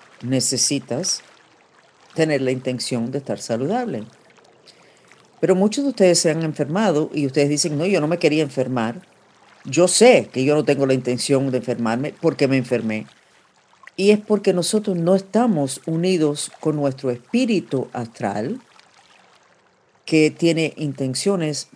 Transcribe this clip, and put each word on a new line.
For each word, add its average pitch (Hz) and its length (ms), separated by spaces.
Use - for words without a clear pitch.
necesitas 131 960
tener 156 260
la 131 120
intención 127 580
de 139 80
estar 135 200
saludable. 143 680
Pero 170 140
muchos 208 300
de 277 60
ustedes 185 300
se 170 100
han 160 120
enfermado 160 680
y 143 140
ustedes 143 240
dicen, 147 260
"No, 147 80
yo 190 160
no 151 80
me 170 100
quería 156 240
enfermar. 127 600
Yo 151 240
sé 214 440
que 131 120
yo 147 100
no 151 100
tengo 139 220
la 131 80
intención 131 560
de 127 80
enfermarme 120 600
porque 143 300
me 135 80
enfermé". 113 500
Y 196 160
es 208 80
porque 202 360
nosotros 185 420
no 170 180
estamos 202 680
unidos 160 680
con 151 160
nuestro 135 340
espíritu 170 840
astral, 120 680
que 156 240
tiene 160 460
intenciones 147 1000